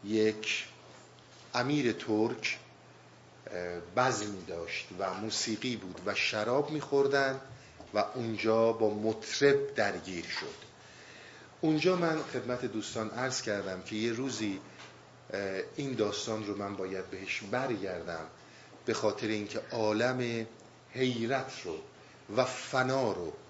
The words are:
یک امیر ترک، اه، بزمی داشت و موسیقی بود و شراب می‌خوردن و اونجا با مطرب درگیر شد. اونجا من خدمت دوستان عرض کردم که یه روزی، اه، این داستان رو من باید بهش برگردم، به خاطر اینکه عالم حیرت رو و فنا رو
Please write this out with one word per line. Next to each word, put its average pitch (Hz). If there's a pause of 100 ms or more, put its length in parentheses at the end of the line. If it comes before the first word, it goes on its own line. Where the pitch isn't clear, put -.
یک 107 (880)
امیر 127
ترک، 113 (920)
اه، 87 (180)
بزمی 104
داشت 85 (120)
و 92
موسیقی 110
بود 92
و 101
شراب 123
می‌خوردن 139 (520)
و 104 (120)
اونجا 113
با 110
مطرب 113
درگیر 92
شد. - (1040)
اونجا 160
من 165 (140)
خدمت 123
دوستان 110
عرض 131
کردم 95
که 107
یه 113
روزی، 110 (760)
اه، 95 (140)
این 139
داستان 107
رو 101
من 101
باید 95
بهش 95 (100)
برگردم، 92 (600)
به 113
خاطر 110
اینکه 107 (100)
عالم 117 (440)
حیرت 123 (120)
رو 82 (600)
و 127
فنا 131
رو 87 (160)